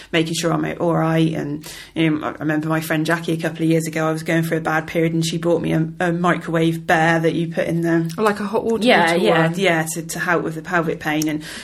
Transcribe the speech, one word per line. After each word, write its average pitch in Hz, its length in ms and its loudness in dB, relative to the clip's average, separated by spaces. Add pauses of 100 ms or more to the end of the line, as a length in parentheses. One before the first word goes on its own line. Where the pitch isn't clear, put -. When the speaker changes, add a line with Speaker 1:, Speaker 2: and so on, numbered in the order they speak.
(120)
Speaker 1:
making 165 240 0
sure 165 180 0
I'm 151 120 0 (140)
all 165 160 2
right. 160 380 2
And, 147 320 -6 (300)
you 160 140 2
know, 151 180 -2
I - 60 -2
remember 156 340 -2
my 160 140 0
friend 160 240 -2
Jackie 165 280 0
a 160 40 0
couple 165 260 -4
of 160 60 2
years 160 180 2
ago, 160 200 -2
I 160 40 2
was 156 120 -4
going 165 200 0
through 165 140 -2
a 160 40 -4
bad 160 260 -2
period 165 260 0
and 165 120 0
she 170 120 -2
bought 165 240 2
me 165 120 0
a, 160 140 2 (120)
a 180 120 0
microwave 165 760 0
bear 165 340 4
that 165 140 2
you 165 180 -2
put 175 160 -2
in 165 140 0
the 165 360 0
Speaker 2:
Or 165 60 0
like 208 160 2
a 208 60 -6
hot 208 200 -2
water 220 180 0
Speaker 1:
Yeah, 185 300 6
Speaker 2:
bottle 175 100 2
Speaker 1:
yeah, 165 260 4
Speaker 2:
one. 170 100 -4
Speaker 1:
yeah, 170 340 2
to, 165 120 -6
to 170 140 -8
help 175 240 0
with 160 120 -6
the 160 60 -8
pelvic 165 380 -2
pain, 156 280 0
and 151 160 -2 (200)